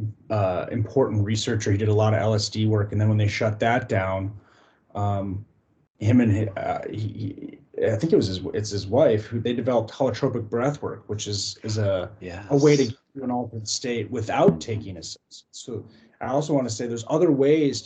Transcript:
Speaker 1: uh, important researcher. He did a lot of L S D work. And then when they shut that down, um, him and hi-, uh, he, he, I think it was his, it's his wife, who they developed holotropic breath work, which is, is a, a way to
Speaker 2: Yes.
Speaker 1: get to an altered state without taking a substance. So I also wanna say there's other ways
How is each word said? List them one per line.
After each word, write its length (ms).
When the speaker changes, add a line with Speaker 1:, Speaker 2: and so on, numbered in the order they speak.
Speaker 1:
uh, 400
important 520
researcher. 480
He 60
did 100
a 60
lot 220
of 40
L 140
S 160
D 160
work. 280
And 60
then 100
when 100
they 80
shut 320
that 280
down, 460
um, 500
him 200
and 160
hi-, 260
uh, 280
he, 80
he, 880
I 100
think 160
it 40
was 100
his, 140
it's 160
his 160
wife, 380
who 140
they 140
developed 400
holotropic 560
breath 320
work, 260
which 200
is, 340
is 160
a, 320
a 80
way 180
to 100
Speaker 2:
Yes. 60
Speaker 1:
get 60
to 60
an 80
altered 360
state 420
without 500
taking 380
a 60
substance. 480
So 340
I 60
also 260
wanna 160
say 160
there's 240
other 220
ways 540